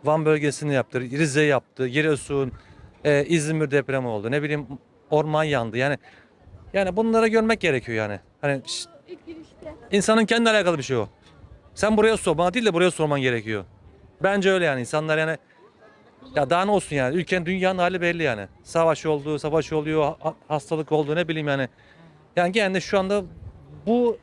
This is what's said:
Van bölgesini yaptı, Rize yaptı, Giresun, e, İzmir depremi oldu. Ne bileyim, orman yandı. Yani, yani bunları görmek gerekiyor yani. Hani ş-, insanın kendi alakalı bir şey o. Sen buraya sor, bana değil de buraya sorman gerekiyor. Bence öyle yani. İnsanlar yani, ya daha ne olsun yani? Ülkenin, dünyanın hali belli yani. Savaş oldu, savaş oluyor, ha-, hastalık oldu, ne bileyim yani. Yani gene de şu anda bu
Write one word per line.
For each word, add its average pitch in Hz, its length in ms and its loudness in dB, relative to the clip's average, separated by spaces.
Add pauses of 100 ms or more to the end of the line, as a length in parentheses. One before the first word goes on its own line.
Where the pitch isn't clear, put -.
Van 151 220 2
bölgesini 151 480 0
yaptı, 127 280 -2
Rize 139 400 0
yaptı, 131 460 0
Giresun, 139 640 -2 (520)
e, 143 220 2
İzmir 156 460 0
depremi 135 360 0
oldu. 110 240 -4
Ne 147 120 -2
bileyim, 147 240 -6 (420)
orman 156 340 2
yandı. 120 340 -2
Yani, 135 200 0 (760)
yani 185 220 0
bunları 226 320 2
görmek 220 340 2
gerekiyor 127 360 0
yani. 104 220 -4 (220)
Hani 139 240 -2
ş-, - 240 -10 (1000)
insanın 220 340 4
kendi 233 240 2
alakalı 180 280 4
bir 131 60 -4
şey 127 140 -2
o. 101 100 -2 (680)
Sen 214 220 2
buraya 214 200 4
sor, 156 200 0
bana 175 160 2
değil 233 120 0
de 196 80 2
buraya 175 180 4
sorman 147 300 0
gerekiyor. 110 440 -2 (580)
Bence 196 280 2
öyle 185 140 2
yani. 139 140 0
İnsanlar 156 380 -2
yani, 160 200 -2 (1000)
ya 143 140 2
daha 175 160 4
ne 208 60 0
olsun 170 240 0
yani? 131 200 0
Ülkenin, 180 300 -2
dünyanın 185 320 0
hali 180 240 0
belli 170 220 0
yani. 107 240 -2 (160)
Savaş 165 420 2
oldu, 151 340 -2
savaş 156 340 -2
oluyor, 151 460 0
ha-, 156 160 -4 (120)
hastalık 156 440 -4
oldu, 151 240 0
ne 170 120 -2
bileyim 156 200 -4
yani. 135 220 -2 (680)
Yani 175 160 2
gene 196 220 0
de 185 80 0
şu - 180 0
anda 190 240 0 (640)
bu 233 380 2